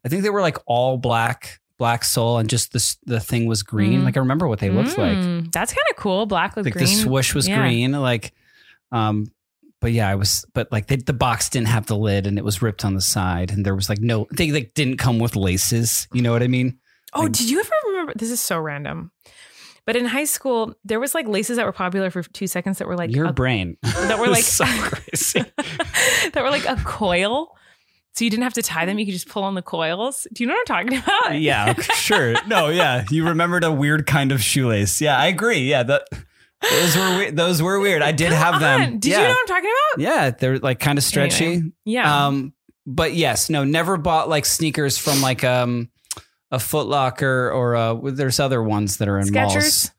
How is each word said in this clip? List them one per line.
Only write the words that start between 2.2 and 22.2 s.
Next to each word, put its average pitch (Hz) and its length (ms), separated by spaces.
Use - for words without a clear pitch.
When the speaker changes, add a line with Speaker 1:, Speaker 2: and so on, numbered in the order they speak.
Speaker 1:
and 117 100
just 123 220
the 127 80
s-, - 260
the 117 140
thing 117 260
was 110 160
green. 110 400
Speaker 2:
Mm. 131 40
Speaker 1:
Like, 127 120
I 135 40
remember 131 260
what 110 120
they 98 120
looked 117 260
like. 196 200
Speaker 2:
Mm, 170 340
that's 185 220
kinda 571 240
cool. 202 280
Black 196 300
with 208 100
Speaker 1:
Like, 120 80
Speaker 2:
green. 175 120
Speaker 1:
the 95 60
swoosh 131 440
was 143 120
Speaker 2:
Yeah. 208 120
Speaker 1:
green. 120 320
Like, 127 420
um, 107 360
but 117 100
yeah, 110 180
I 98 60
was, 101 380
but, 120 180
like, 107 160
they, 135 80
the 127 180
box 120 360
didn't 120 180
have 113 200
the 107 100
lid, 101 280
and 101 140
it - 60
was 104 160
ripped 110 240
on 98 100
the 95 60
side, 92 500
and 98 140
there 98 100
was, 95 140
like, 104 100
no, 110 320
they, 156 200
like, 139 220
didn't 131 240
come 120 220
with 113 160
laces. 98 760
You 123 80
know 117 100
what 117 100
I 123 60
mean? 127 320
Speaker 2:
Oh, 311 100
Speaker 1:
Like 254 100
Speaker 2:
did 233 160
you 302 100
ever 466 100
remember? 370 280
This 226 160
is 240 80
so 175 180
random. 156 540
But 220 120
in 247 80
high 254 180
school, 233 500
there 220 140
was, 277 140
like, 320 140
laces 208 300
that 226 80
were 190 80
popular 185 360
for 175 140